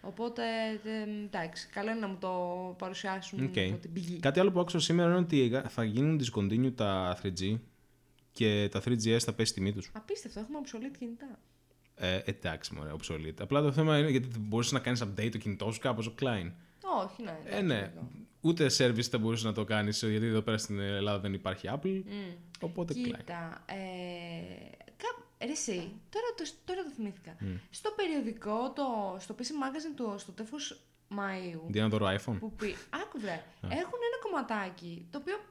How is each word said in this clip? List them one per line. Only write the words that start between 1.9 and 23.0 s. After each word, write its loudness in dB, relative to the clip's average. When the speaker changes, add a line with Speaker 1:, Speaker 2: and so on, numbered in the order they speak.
Speaker 1:
είναι -2
να -2
μου -4
το -2
παρουσιάσουν -4
Speaker 2:
Οκ. 0
Speaker 1:
από 2
την -10
πηγή. -4
Speaker 2:
Κάτι 6
άλλο 8
που 4
άκουσα 2
σήμερα 6
είναι 6
ότι 6
γα-, 2
θα 0
γίνουν 4
discontinue 4
τα 2
three 0
G 2
και 4
τα -2
three 4
G 6
S 6
θα 0
πέσει 2
η -4
τιμή 2
τους. -6
Speaker 1:
Απίστευτο, -8
έχουμε -8
obsolete -8
κινητά. -10
Speaker 2:
Ε, 0
εντάξει, -4
μωρέ, -6
obsolete. -6
Απλά 4
το 4
θέμα 6
είναι 4
γιατί 4
δεν -4
μπορείς 2
να 2
κάνεις 0
update 0
το -4
κινητό -2
σου -6
κάπως, 0
ο -8
Klein. 0
Speaker 1:
Όχι, -10
ναι, -8
Speaker 2:
Ε, -12
Speaker 1:
εντάξει, 0
Speaker 2:
ναι. 4
Speaker 1:
λίγο. -10
Speaker 2:
Ούτε 6
service 6
θα 0
μπορείς 2
να 2
το 0
κάνεις, 2
γιατί 4
εδώ 4
πέρα 0
στην -2
Ελλάδα 0
δεν -2
υπάρχει -4
Apple. -2
Speaker 1:
Μμ. -8
Speaker 2:
Οπότε, -4
Klein. -2